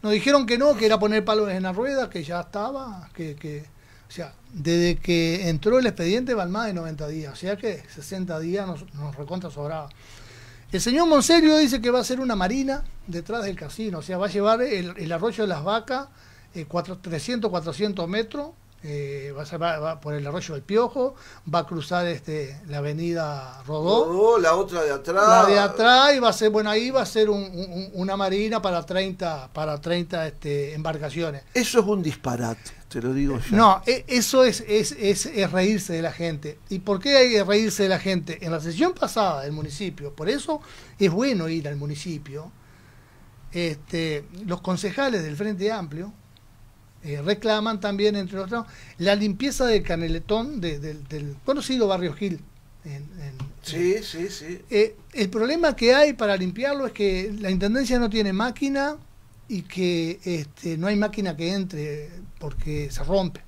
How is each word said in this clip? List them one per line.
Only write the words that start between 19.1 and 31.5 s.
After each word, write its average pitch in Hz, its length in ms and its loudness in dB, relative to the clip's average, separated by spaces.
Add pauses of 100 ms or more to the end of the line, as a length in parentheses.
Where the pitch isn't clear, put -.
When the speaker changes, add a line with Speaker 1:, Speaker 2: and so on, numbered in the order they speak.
Speaker 1:
va 147 60 -10
a 147 40 -10
ser, 160 160 -8
va, 165 160 0
va 151 220 -6
por 147 140 -6
el 143 120 -6
arroyo 165 280 -8
del 143 80 -8
Piojo, 240 520 0 (380)
va 170 80 2
a - 60 -4
cruzar, 175 400 -2
este, 147 640 -6
la 147 100 -6
avenida 147 840 -6
Rodó. 156 420 2
Speaker 2:
Rodó, 208 320 6
la 170 160 6
otra 180 280 0
de 151 80 2
atrás. 170 380 4
Speaker 1:
La 220 180 10
de 202 120 8
atrás, 247 560 8
y 269 40 2
va 240 120 6
a - 20 2
ser, 214 180 4
bueno, 214 180 2
ahí 226 220 0
va 262 120 4
a 196 40 -2
ser 214 240 2
un, 202 120 0
un, 185 520 -8
una 190 220 -2
marina 202 440 0
para 180 240 0
treinta, 180 680 -4
para 151 280 -4
treinta, 170 460 -2
este, 143 480 -6
embarcaciones. 151 680 -6 (100)